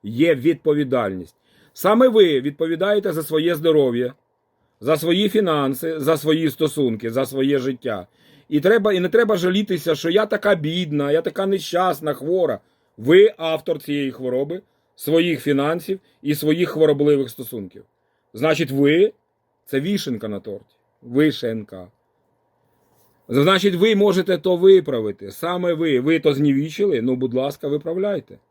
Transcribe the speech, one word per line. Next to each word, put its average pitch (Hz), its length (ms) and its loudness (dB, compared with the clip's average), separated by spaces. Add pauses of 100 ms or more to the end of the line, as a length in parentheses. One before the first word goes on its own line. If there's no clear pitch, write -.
Є 127 320 0
відповідальність. 127 1000 -2 (360)
Саме 226 360 4
ви 185 320 4
відповідаєте 165 720 -2
за 160 100 -4
своє 156 320 -2
здоров'я, 139 600 2 (680)
за 147 160 0
свої 175 320 0
фінанси, 160 720 -2
за 151 160 2
свої 160 340 0
стосунки, 127 600 -2
за 127 160 -2
своє 135 320 -2
життя. 123 480 -6 (420)
І 147 120 0
треба, 202 320 2
і 185 80 0
не 180 80 -2
треба 220 280 2
жалітися, 180 580 -2
що 160 160 -4
я 214 160 2
така 208 280 0
бідна, 151 580 -2
я 160 100 2
така 190 240 -4
нещасна, 175 680 -2
хвора. 151 460 -2 (360)
Ви 180 400 6
автор 160 420 -4
цієї 143 320 -4
хвороби, 131 520 -6 (340)
своїх 165 440 0
фінансів 151 600 -2 (220)
і 147 120 -2
своїх 156 340 0
хворобливих 147 600 2
стосунків. 110 540 -14 (500)
Значить, 147 360 -2
ви — 147 420 2 (560)
це 135 120 -2
вішенка 143 480 -6
на 101 120 -8
торті. 101 240 -12 (380)
Вишенка. 113 840 -2 (1400)
Значить, 180 460 2
ви 208 220 2
можете 190 420 2
то 180 180 0
виправити. 135 720 4
Саме 175 440 -4
ви. 156 260 0
Ви 156 200 0
то 151 140 2
знівічили, 147 680 0
ну, 127 140 0
будь 127 180 -4
ласка, 139 340 -4
виправляйте. 165 680 -6 (120)